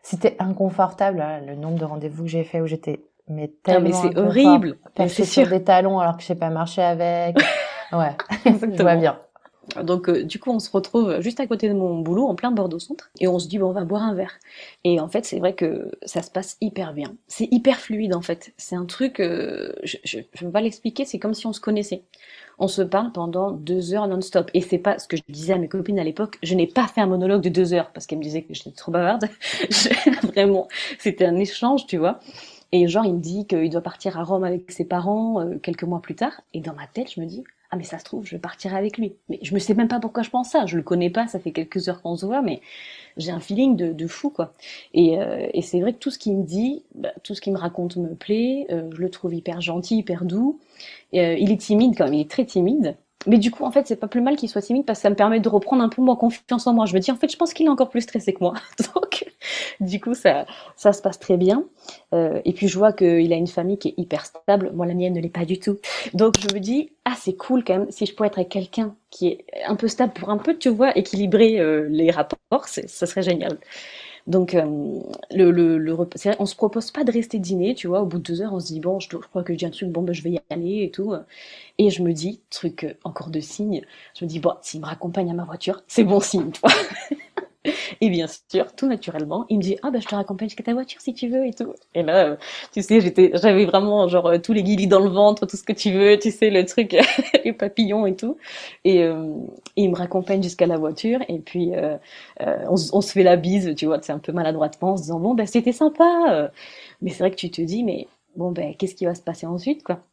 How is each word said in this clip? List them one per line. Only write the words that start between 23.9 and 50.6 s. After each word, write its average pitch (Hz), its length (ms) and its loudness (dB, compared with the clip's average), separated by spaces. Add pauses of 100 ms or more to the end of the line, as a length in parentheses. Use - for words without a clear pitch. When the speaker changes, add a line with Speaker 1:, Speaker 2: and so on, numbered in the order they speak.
Speaker 2:
heures 208 160 -2
non-stop. 185 460 -2
Et 180 60 4
c'est 180 180 -2
pas 196 220 0
ce - 80 -18
que 170 80 -4
je 151 120 -6
disais 156 240 -4
à 190 60 2
mes 165 100 -4
copines 196 300 -4
à 170 60 -2
l'époque, 196 400 -6
je 170 100 -2
n'ai 170 140 2
pas 247 180 2
fait - 140 -2
un 202 60 4
monologue 185 360 2
de 165 60 0
deux 175 260 2
heures, 165 180 0
parce - 140 -16
qu'elles 156 120 -8
me 156 60 -8
disaient 151 180 -6
que 160 120 -18
j'étais - 160 -14
trop - 220 -10
bavarde. 190 360 0 (200)
<laughs> - 220 -6
Je, - 580 2
vraiment, 196 400 2 (320)
c'était 185 260 2
un 170 100 2
échange, 240 500 0
tu 190 120 -4
vois. 175 220 0 (520)
Et 175 160 6
genre, 196 160 2
il 190 100 0
me 170 60 -2
dit 180 260 -6
qu'il 165 240 0
doit 170 100 -2
partir 175 380 -8
à 170 60 -6
Rome 185 200 0
avec 180 260 -4
ses - 140 -6
parents, 202 560 -2
euh, 170 180 -6
quelques - 260 -6
mois 175 180 -4
plus - 120 -12
tard. 269 180 -4 (220)
Et 165 60 -8
dans 156 140 -12
ma 147 120 -16
tête, 254 280 -10
je 185 60 -10
me 165 60 -8
dis, « 196 180 -12 (260)
Ah, 185 60 -8
mais 170 80 -8
ça - 140 -14
se - 60 -18
trouve, 214 220 -10
je 175 100 -12
partirai 180 400 -10
avec 202 220 -4
lui. » 214 160 -4 (140)
Mais - 140 -8
je 160 120 -6
me 202 60 2
sais 190 140 0
même 226 140 4
pas 240 120 -2
pourquoi 220 220 -6
je 226 80 -6
pense 247 200 -4
ça. 269 160 2
Je 175 100 -4
le 165 60 0
connais 175 280 0
pas, 226 180 -2
ça 208 100 -8
fait 170 140 -8
quelques 165 360 -6
heures 180 140 -8
qu'on 170 140 -6
se 185 100 -8
voit, 254 160 -2
mais 175 180 -2 (560)
j'ai 170 160 -8
un 170 80 -6
feeling 240 360 2
de, 170 160 -2
de 160 140 -6
fou, 285 240 -6
quoi. 170 220 -6 (420)
Et, 165 260 6
euh, - 340 -4
et 170 80 -2
c'est - 180 -2
vrai 214 120 0
que 240 60 -10
tout - 120 -6
ce - 80 -14
qu'il 202 180 -2
me 190 80 0
dit, 220 400 -4 (120)
bah, - 140 -6 (120)
tout - 120 -10
ce - 60 -12
qu'il 196 120 -4
me 185 60 -2
raconte 175 380 -6
me 170 180 -6
plaît, 240 560 -2
euh, 165 240 -6
je 160 60 -14
le 180 100 -2
trouve 175 240 -8
hyper 170 260 -8
gentil, 175 380 -2
hyper 180 260 -4
doux. 233 340 -2 (540)